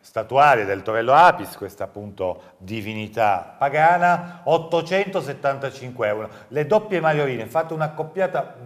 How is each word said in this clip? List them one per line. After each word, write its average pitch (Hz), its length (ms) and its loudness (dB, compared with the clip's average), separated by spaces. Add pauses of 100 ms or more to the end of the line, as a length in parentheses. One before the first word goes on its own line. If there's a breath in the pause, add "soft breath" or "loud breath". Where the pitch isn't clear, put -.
statuaria 123 640 2
del 98 180 -2
torello 113 300 0
Apis, 156 440 4
questa 98 280 -10
appunto 98 760 -8
divinità 107 1000 -4
pagana, 170 840 2
ottocentosettantacinque 139 1600 -2
euro. 107 240 -4 (180 loud breath)
Le 143 180 -4
doppie 202 340 0
maioline, 143 460 0
fate 160 280 -4
un'accoppiata 156 800 -4 (120)